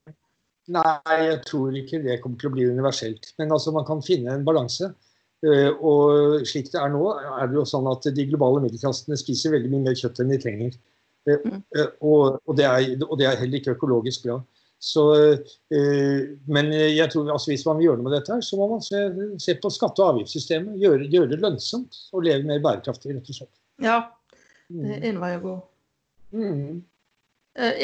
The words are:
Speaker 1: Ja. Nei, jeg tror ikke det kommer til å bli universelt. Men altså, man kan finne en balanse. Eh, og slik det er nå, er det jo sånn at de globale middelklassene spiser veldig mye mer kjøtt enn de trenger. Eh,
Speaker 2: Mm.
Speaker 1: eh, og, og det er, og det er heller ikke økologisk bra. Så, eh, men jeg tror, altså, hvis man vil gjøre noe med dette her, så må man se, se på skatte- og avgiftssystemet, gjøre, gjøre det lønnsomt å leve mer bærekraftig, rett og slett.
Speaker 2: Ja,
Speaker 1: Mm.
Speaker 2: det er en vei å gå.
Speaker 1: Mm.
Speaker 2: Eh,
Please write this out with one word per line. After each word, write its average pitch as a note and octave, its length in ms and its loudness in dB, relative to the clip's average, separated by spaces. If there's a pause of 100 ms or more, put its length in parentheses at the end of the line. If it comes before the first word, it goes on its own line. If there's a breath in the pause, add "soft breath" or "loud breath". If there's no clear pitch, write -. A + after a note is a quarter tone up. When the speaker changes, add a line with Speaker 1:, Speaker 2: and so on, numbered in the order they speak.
Speaker 1:
Ja. D#3 60 -20 (560)
Nei, D#3+ 480 0 (100)
jeg D#3 180 0
tror C3+ 300 -4
ikke C3+ 280 -6
det B2 200 -2
kommer B2 160 -10
til C#3+ 120 -6
å C3 40 -6
bli B2+ 160 2
universelt. B2 680 -4
Men D#3 140 -4
altså, D#3 240 0
man D#3 100 -2
kan D3+ 160 -4
finne C3 320 -2
en C#3 140 -4
balanse. D#3+ 460 -2 (500)
Eh, C#3+ 300 6
og D3 760 4
slik C3+ 240 -6
det F3+ 80 -4
er C#3+ 140 -2
nå, D3 100 0 (300)
er C3 160 -4
det C3+ 100 -2
jo C3+ 80 2
sånn C3+ 240 -2
at B2+ 160 -4
de C#3 200 -2
globale C#3 360 2
middelklassene C3 560 -4
spiser C3 320 -4
veldig C3 220 0
mye C3+ 160 0
mer B2 100 0
kjøtt A#2+ 240 -6
enn C3+ 80 0
de C3+ 80 0
trenger. A#2 400 -6 (480)
Eh, D3 120 6
Speaker 2:
Mm. G3 240 -6 (140)
Speaker 1:
eh, D3 100 2 (120)
og, D3 480 4
og C#3 100 -2
det C#3+ 80 4
er, C3 380 2
og D#3 160 -4
det C#3 80 4
er C3 100 2
heller C3 220 -4
ikke C3 180 -2
økologisk B2 480 -2
bra. B2 160 -4 (420)
Så, - 200 0 (680 loud breath)
eh, C#3+ 520 2 (240)
men D3 260 0
jeg D#3 380 2
tror, D3+ 200 -2
altså, D3 220 -2
hvis C#3 140 -4
man D#3 120 2
vil E3 100 4
gjøre A#2+ 120 2
noe B2+ 80 -4
med C#3+ 80 0
dette C#3+ 180 -4
her, B3 80 -2
så - 160 -6
må G3+ 120 2
man A3+ 120 -4
se, G3+ 200 -4 (360)
se F3 160 -2
på B2+ 160 -4
skatte- G3 320 0
og E3+ 140 4
avgiftssystemet, E3 640 -4
gjøre, C#3+ 320 4
gjøre D#3+ 200 4
det D3+ 120 -2
lønnsomt G#3+ 560 -6 (160)
å F3+ 80 -2
leve D3 240 2
mer D3 140 -2
bærekraftig, C#3 540 -4
rett C3 160 -12
og B2+ 60 -12
slett. - 160 -18 (260)
Speaker 2:
Ja, A#3 220 2 (680 soft breath)
Speaker 1:
Mm. E3+ 120 -10
Speaker 2:
det G#3 220 -6
er A3+ 60 -2
en F#3 100 -6
vei F3+ 160 -4
å F3 60 -10
gå. F#3 120 -8 (800)
Speaker 1:
Mm. F3 500 -6 (760)
Speaker 2:
Eh, A#3 280 -2